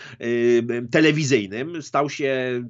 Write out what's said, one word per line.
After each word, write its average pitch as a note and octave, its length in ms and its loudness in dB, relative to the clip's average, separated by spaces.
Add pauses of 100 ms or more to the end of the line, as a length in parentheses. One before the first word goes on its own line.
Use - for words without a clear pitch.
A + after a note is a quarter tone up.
(200)
e, - 60 -8 (680)
telewizyjnym. D3 880 2
Stał C#3+ 280 -2
się B2+ 600 -2